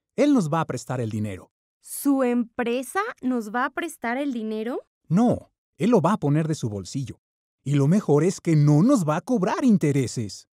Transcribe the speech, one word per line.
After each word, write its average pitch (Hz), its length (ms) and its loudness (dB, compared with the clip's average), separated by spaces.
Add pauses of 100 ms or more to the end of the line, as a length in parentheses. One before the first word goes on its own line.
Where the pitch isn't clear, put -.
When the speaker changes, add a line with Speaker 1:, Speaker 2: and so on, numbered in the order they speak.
(160)
Speaker 1:
él 285 180 4
nos 185 160 2
va 160 120 0
a - 40 -2
prestar 127 360 -6
el 113 80 -4
dinero. 107 420 -6 (300)
Speaker 2:
¿Su 269 420 -2
empresa 247 800 -2 (200)
nos 233 320 -4
va 247 120 -2
a 294 60 -6
prestar 277 460 -6
el 285 140 -4
dinero? 220 560 -6 (220)
Speaker 1:
No, 208 420 0 (240)
él 196 140 -2
lo 240 100 6
va 165 140 2
a - 40 -2
poner 151 300 0
de 156 80 -2
su 120 140 -6
bolsillo. 104 500 -10 (420)
Y 135 140 -4
lo 139 140 4
mejor 160 340 4
es 190 160 0
que 165 160 2
no 147 280 6
nos 247 200 4
va 151 140 -2
a 185 40 -6
cobrar 254 440 0
intereses. 139 800 0 (120)